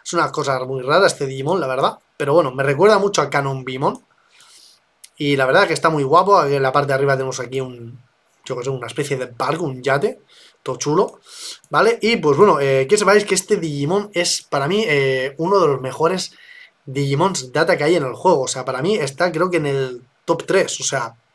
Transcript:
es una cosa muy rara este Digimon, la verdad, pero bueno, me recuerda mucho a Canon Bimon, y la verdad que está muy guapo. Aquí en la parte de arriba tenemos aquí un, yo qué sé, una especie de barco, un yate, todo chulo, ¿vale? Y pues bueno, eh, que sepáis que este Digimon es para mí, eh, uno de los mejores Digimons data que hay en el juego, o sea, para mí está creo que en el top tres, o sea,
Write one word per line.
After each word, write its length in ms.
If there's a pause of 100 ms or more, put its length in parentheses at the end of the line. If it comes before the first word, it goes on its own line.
es 80
una 180
cosa 340
muy 180
rara 240
este 180
Digimon, 340
la 80
verdad, 300 (180)
pero 180
bueno, 180
me 120
recuerda 340
mucho 240
a 80
Canon 340
Bimon, 400 (1120)
y 180
la 100
verdad 220
que 60
está 180
muy 120
guapo. 320
Aquí 200
en 80
la 80
parte 160
de 80
arriba 180
tenemos 260
aquí 220
un, 400 (420)
yo 140
qué 60
sé, 80
una 160
especie 300
de 100
barco, 380
un 180
yate, 360 (440)
todo 140
chulo, 420 (500)
¿vale? 320
Y 160
pues 180
bueno, 240
eh, 300
que 80
sepáis 260
que 120
este 220
Digimon 560
es 280
para 260
mí, 200
eh, 500
uno 220
de 80
los 120
mejores 520 (540)
Digimons 680
data 260
que 60
hay 140
en 80
el 100
juego, 260
o 60
sea, 180
para 160
mí 140
está 360
creo 200
que 60
en 100
el 340 (240)
top 220
tres, 340
o 20
sea, 320 (200)